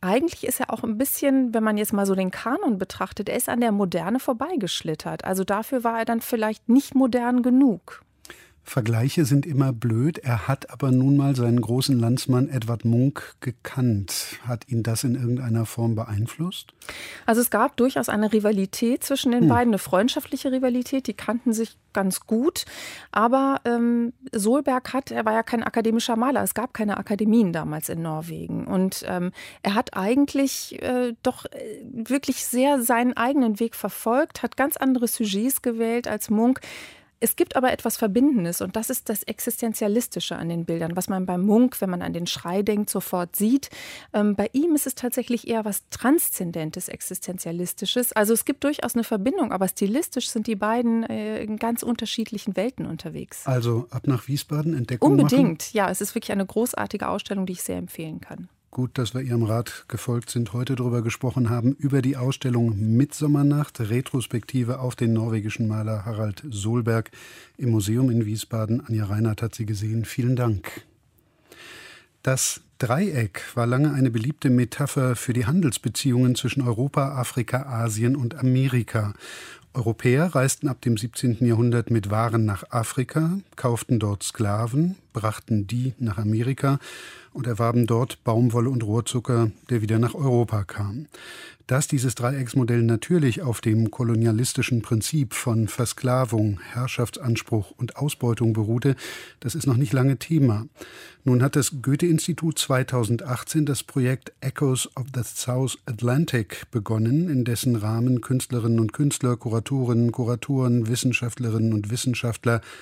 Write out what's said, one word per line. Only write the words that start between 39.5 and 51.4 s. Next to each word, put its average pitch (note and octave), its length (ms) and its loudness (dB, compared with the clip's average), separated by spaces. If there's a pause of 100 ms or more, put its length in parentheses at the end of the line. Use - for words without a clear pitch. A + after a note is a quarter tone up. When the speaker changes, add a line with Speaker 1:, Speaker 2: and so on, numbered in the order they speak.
Speaker 1:
an E3+ 140 -6
den E3+ 160 -4
Bildern, E3+ 280 -2
was F3+ 140 -2
man F#3 160 -2
bei F3+ 140 -2
Munch, G#3+ 420 4
wenn F#3+ 80 0
man F3+ 140 -4
an - 100 -4
den E3+ 140 -4
Schrei F#3 360 -2
denkt, G#3 280 0
sofort F3+ 440 -4
sieht. A#3 360 2 (420)
Ähm, G#3 240 2
bei G#3 160 -2
ihm D4+ 220 2
ist C#4+ 120 0
es B3+ 80 -4
tatsächlich A#3+ 540 -4
eher A3+ 160 0
was G3+ 240 -6
Transzendentes, F3+ 1000 0
Existenzialistisches. - 1200 -4
Also A3 220 4
es A3 100 0
gibt - 200 -4
durchaus C#4 300 -2
eine A#3 100 2
Verbindung, B3 480 0
aber F#3 160 0
stilistisch A#3 600 -2
sind G#3+ 180 -4
die A3 100 0
beiden, A3+ 480 2
äh, A3 380 -4